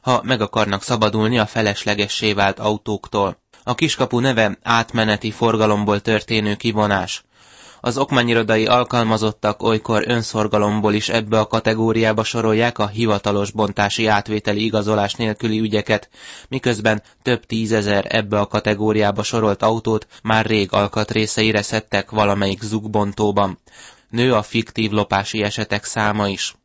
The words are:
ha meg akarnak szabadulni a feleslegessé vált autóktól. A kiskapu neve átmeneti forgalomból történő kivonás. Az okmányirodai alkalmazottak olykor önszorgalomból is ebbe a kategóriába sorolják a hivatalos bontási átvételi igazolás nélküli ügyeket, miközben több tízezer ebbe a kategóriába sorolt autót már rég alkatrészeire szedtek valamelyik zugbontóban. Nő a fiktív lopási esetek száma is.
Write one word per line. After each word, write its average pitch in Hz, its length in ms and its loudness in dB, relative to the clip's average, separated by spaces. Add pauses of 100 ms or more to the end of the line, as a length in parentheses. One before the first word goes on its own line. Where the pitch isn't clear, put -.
ha 123 220 0
meg 117 180 -2
akarnak 101 420 -2
szabadulni 110 560 0
a 107 60 2
feleslegessé 104 880 -2
vált 98 260 0
autóktól. 104 760 -2 (260)
A 123 120 -4
kiskapu 131 440 0
neve 113 440 2
átmeneti 110 680 0
forgalomból 107 680 2
történő 107 540 0
kivonás. 101 680 -2 (580)
Az 120 160 -2
okmányirodai 117 680 2
alkalmazottak 110 1000 0
olykor 110 440 0
önszorgalomból 107 880 0
is 107 160 -2
ebbe 110 300 0
a 104 80 0
kategóriába 110 760 2
sorolják 113 560 0
a 104 80 0
hivatalos 101 640 0
bontási 104 560 0
átvételi 104 560 0
igazolás 107 500 0
nélküli 110 460 -2
ügyeket, 107 500 0 (400)
miközben 110 540 0 (180)
több 123 240 -2
tízezer 107 640 0
ebbe 104 300 0
a 101 80 0
kategóriába 104 760 0
sorolt 107 380 0
autót 110 460 0 (160)
már 110 220 2
rég 104 260 2
alkatrészeire 107 880 0
szedtek 104 500 -4
valamelyik 101 500 0
zugbontóban. 104 1000 0 (500)
Nő 123 240 2
a 107 80 4
fiktív 110 500 -2
lopási 104 520 0
esetek 104 420 -4
száma 104 420 0
is. - 380 -6